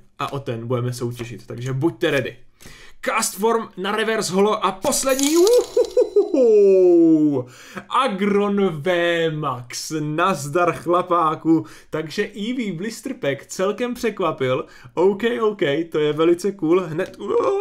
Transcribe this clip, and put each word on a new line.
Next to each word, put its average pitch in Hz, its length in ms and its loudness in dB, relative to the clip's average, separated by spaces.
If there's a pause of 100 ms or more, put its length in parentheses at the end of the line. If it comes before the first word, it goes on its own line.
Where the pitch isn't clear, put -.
(200)
A 139 140 -8
o 139 60 -6
ten 117 280 -8
budeme 123 260 -2
soutěžit, 120 540 -10
takže 120 260 -8
buďte 160 380 0
ready. 131 260 -2 (680)
Castform 220 640 0 (100)
na 196 180 -4
reverse 214 380 -2
holo 196 320 2
a 190 60 2
poslední, 269 680 0
uhuhuhu, 196 2000 4 (420)
Agron 202 920 0
V 170 500 0
Max, 139 680 -8
nazdar 160 760 -2
chlapáku. 165 920 0 (240)
Takže 156 340 -6
Eevee 214 480 -6
Blister 220 420 -8
Pack 135 320 -6
celkem 208 480 -4
překvapil. 156 720 -2 (280)
OK, 196 300 2 (180)
OK, 214 200 0 (300)
to 160 80 -2
je 151 140 0
velice 170 380 2
cool, 180 300 0
hned, 165 360 -6 (440)